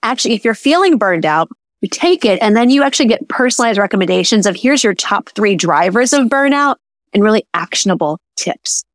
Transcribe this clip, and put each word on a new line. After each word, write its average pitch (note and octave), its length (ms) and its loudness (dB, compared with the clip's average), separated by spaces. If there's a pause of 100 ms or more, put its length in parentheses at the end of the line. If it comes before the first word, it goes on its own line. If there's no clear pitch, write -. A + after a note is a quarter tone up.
actually, A#3 320 -2
if G3+ 100 -6
you're A3+ 100 0
feeling E4+ 420 2
burned F3+ 300 0
out, D#3 220 0 (320)
you - 80 -4
take F4 360 0
it G3 160 2
and G#3+ 160 2
then B3 140 4
you C#4 120 4
actually C#4 240 0
get - 220 0
personalized A#3+ 500 0
recommendations F#3+ 680 0
of, F#3 80 0
"Here's C4 300 0
your G3+ 100 2
top - 360 -4
three G3+ 260 0
drivers F3+ 560 0
of C4+ 160 2
burnout," C#4 480 0 (360)
and G3+ 100 2
really G#3+ 220 2 (100)
actionable E3+ 680 -4 (160)
tips. - 480 -8 (100)